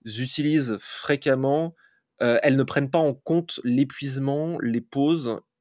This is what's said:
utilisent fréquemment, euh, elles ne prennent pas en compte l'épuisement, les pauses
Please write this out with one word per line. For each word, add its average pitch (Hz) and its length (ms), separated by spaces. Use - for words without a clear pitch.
utilisent 127 760
fréquemment, 143 960
euh, 117 200
elles 123 140
ne 135 80
prennent 139 260
pas 165 100
en 151 140
compte 165 520
l'épuisement, 139 920
les 117 200
pauses 139 600